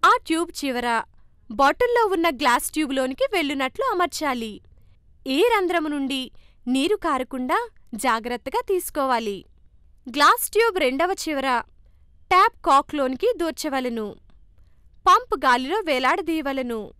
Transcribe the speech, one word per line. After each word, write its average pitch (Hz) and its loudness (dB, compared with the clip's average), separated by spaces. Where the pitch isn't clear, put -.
ఆ 415 8
ట్యూబ్ 330 -4
చివర 247 -2
బాటిల్లో 453 4
ఉన్న 339 2
గ్లాస్ 254 0
ట్యూబ్లోనికి 269 -2
వెళ్ళునట్లు 285 -2
అమర్చాలి. 277 -2
ఏ 269 0
రంధ్రము 359 2
నుండి 277 -4
నీరు 269 2
కారకుండా 285 -2
జాగ్రత్తగా 240 -2
తీసుకోవాలి. 254 -2
గ్లాస్ 294 2
ట్యూబ్ 427 2
రెండవ 320 0
చివర 262 -2
ట్యాప్ 392 6
కాక్లోనికి 285 2
దూర్చవలెను. 262 -4
పంప్ 403 4
గాలిలో 262 2
వేలాడదీయవలెను. 277 -2